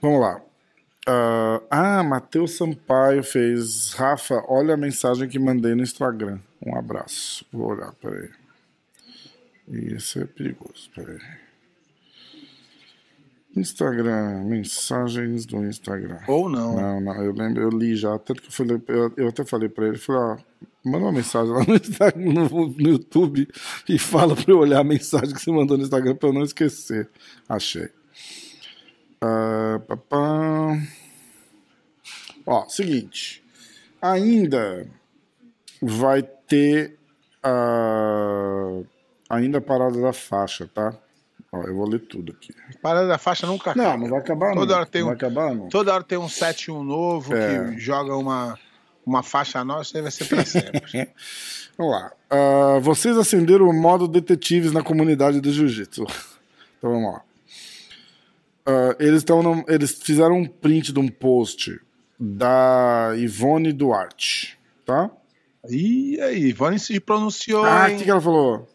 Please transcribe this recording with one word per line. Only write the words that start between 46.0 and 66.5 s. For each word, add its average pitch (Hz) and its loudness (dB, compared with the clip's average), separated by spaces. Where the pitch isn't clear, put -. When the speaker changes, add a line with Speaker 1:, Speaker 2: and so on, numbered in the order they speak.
Speaker 2:
tem 185 -6
um 175 -6
sete 165 -4
um 151 -8
novo 147 -4
Speaker 1:
É. 101 0
Speaker 2:
que 113 -12
joga 139 -4
uma, 127 -6
uma 127 0
faixa 135 -2
nova, 147 -6
isso - -14
aí 156 -6
vai 147 -8
ser - -10
pra - 2
sempre. - -4
Speaker 1:
<laughs> - -16
Vamos 160 -2
lá. 92 -4
Ah, 139 6
vocês 160 2
acenderam 190 6
o 170 6
modo 170 4
detetives 170 2
na 156 2
comunidade 147 2
do 143 0
jiu-jitsu. 120 -2
<laughs> - -10
Então 120 -4
vamos 113 -2
lá. - -14
Ah, 127 2
eles 151 6
tão 165 6
no, 165 2
eles 151 2
fizeram 165 4
um 175 0
print 151 0
de 139 2
um 135 2
post 123 0
da 123 4
Ivone 127 0
Duarte, - -2
tá? 160 0
Speaker 2:
Ih, 226 0
aí, - 0